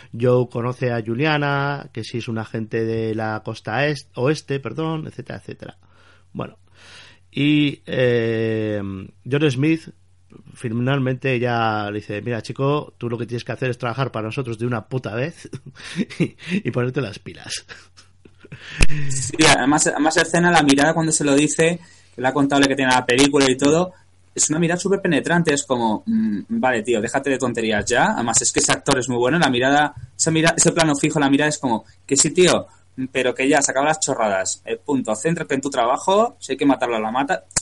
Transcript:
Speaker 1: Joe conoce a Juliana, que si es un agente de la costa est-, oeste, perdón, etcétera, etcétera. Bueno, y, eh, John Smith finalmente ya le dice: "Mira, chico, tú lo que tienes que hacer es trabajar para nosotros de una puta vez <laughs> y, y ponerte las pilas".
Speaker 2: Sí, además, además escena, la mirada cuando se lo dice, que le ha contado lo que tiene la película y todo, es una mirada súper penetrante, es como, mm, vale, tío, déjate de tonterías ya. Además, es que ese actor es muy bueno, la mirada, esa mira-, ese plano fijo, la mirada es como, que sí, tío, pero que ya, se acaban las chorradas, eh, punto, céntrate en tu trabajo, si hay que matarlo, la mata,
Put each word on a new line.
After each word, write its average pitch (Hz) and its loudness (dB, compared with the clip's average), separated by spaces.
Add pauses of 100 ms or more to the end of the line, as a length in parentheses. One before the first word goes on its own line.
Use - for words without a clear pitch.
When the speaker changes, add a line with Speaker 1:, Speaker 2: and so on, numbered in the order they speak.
(120)
Speaker 1:
Joe 123 2
conoce 123 -4
a 117 -2
Juliana, 143 -2
que 113 -10
si - -8
es 110 -8
un 113 -4
agente 113 -4
de 113 -2
la 110 -4
costa 113 -4
est-, 147 -6
oeste, 139 -2
perdón, 156 -6
etcétera, - -14
etcétera. - -16 (540)
Bueno, - -10 (720)
y, 147 0
eh, 113 0 (480)
John 143 2
Smith 151 0 (680)
finalmente 127 -2
ya 113 -2
le 104 -6
dice: 104 -8
"Mira, 113 -6
chico, 139 -4
tú 120 -6
lo 117 -4
que 113 -6
tienes 117 -8
que - -8
hacer 127 -4
es 120 -6
trabajar 123 -4
para 110 -4
nosotros 117 -6
de 117 -4
una 120 -4
puta 120 -6
vez 139 -6 (480)
<laughs> - -6
y, - -2 (260)
y 123 -4
ponerte 123 -2
las 98 -8
pilas". - -14 (1400)
Speaker 2:
Sí, 135 -2 (120)
además, 147 4
además 156 0
escena, 170 2
la 165 6
mirada 143 4
cuando 160 0
se 156 0
lo 143 4
dice, 160 2 (340)
que - -14
le 127 0
ha 131 0
contado 139 2
lo 139 4
que 135 0
tiene 131 2
la 127 2
película 139 4
y 131 2
todo, 156 2 (420)
es - 0
una 156 0
mirada 170 0
súper 190 0
penetrante, 160 2
es 143 -4
como, 113 0
mm, 110 -2
vale, 117 0
tío, 113 0
déjate 135 -2
de 127 0
tonterías 110 -2
ya. 139 2
Además, 117 0
es 117 -2
que 147 0
ese 139 0
actor 135 0
es 120 -4
muy 123 -2
bueno, 127 2
la 151 2
mirada, 139 2 (220)
esa - 0
mira-, 160 2
ese - 2
plano 156 2
fijo, 147 0
la 139 2
mirada 143 4
es 151 -4
como, 113 -2 (220)
que 135 0
sí, 151 2
tío, 143 4 (460)
pero 127 0
que 135 0
ya, 147 6
se 139 -2
acaban 135 2
las 156 0
chorradas, 107 -2
eh, 113 -4
punto, 120 -2
céntrate 160 -2
en 131 -2
tu 139 -4
trabajo, 165 2
si - -8
hay 131 -4
que 147 2
matarlo, 127 2
la 107 -2
mata, 139 -2 (160)